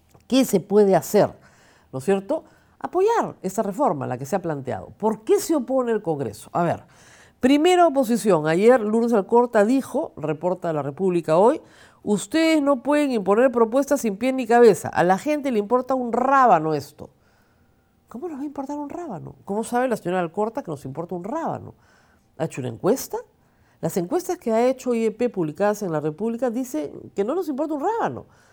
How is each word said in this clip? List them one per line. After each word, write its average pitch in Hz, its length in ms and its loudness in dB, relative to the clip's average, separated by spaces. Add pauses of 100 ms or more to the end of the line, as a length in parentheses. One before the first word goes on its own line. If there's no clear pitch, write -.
(280)
¿Qué 262 160 2
se 196 160 0
puede 196 340 4
hacer? 160 380 2 (640)
¿No 131 60 -8
es 131 40 -10
cierto? 196 400 -2 (360)
Apoyar 370 640 0
esta 185 220 -4
reforma, 196 440 -2
la 123 100 -6
que 131 80 -10
se 202 100 -4
ha 185 60 -4
planteado. 131 560 -8
¿Por 214 260 -2
qué 381 160 2
se - 160 -2
opone 247 380 -2
el 208 80 -2
Congreso? 139 500 -6
A 170 120 0
ver, 131 200 -2 (560)
primera 339 480 4
oposición. 220 580 2
Ayer 208 360 4
Lourdes 226 320 0
Alcorta 226 500 2
dijo, 262 540 0
reporta 160 560 -4
La 151 80 -2
República 160 560 0
Hoy, 240 240 4 (420)
"Ustedes 311 580 2
no 277 220 0
pueden 294 300 2
imponer 220 400 2
propuestas 240 480 2
sin 196 160 -2
pie 262 160 -2
ni 262 120 -4
cabeza. 233 440 6
A - 160 0
la 185 120 4
gente 285 320 -4
le 233 100 0
importa 247 360 -2
un 247 160 -4
rábano 220 600 4
esto". - 360 -8 (1000)
¿Cómo 277 180 -12
nos 302 120 -10
va - 20 -10
a 294 40 -6
importar 285 320 -8
un 294 120 -8
rábano? 220 460 -12 (100)
¿Cómo 208 180 -2
sabe 240 240 0
la 233 80 -2
señora 180 240 -2
Alcorta 208 420 -4
que 170 100 -10
nos 143 120 -10
importa 160 320 -10
un 175 80 -10
rábano? 196 500 -8 (640)
¿Ha - 80 -4
hecho 156 140 -8
una 123 100 -6
encuesta? 175 480 -2 (600)
Las 170 180 -6
encuestas 330 400 -4
que 233 140 -6
ha 233 160 2
hecho 254 260 -2
I 226 120 0
E 220 60 0
P 247 160 -2
publicadas 196 540 -2
en 185 100 -4
La 156 80 -2
República 226 520 -4
dicen 262 640 -8
que 196 80 0
no 226 100 -2
nos 339 160 -4
importa 294 240 -4
un 285 80 -6
rábano. 302 460 -4 (240)